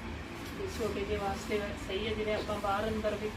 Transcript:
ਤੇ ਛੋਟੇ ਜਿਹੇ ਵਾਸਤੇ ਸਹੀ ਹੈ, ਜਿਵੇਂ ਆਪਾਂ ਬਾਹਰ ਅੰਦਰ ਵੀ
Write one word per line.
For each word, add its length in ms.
ਤੇ 100
ਛੋਟੇ 240
ਜਿਹੇ 160
ਵਾਸਤੇ 420
ਸਹੀ 200
ਹੈ, 60
ਜਿਵੇਂ 220
ਆਪਾਂ 240
ਬਾਹਰ 280
ਅੰਦਰ 340
ਵੀ 160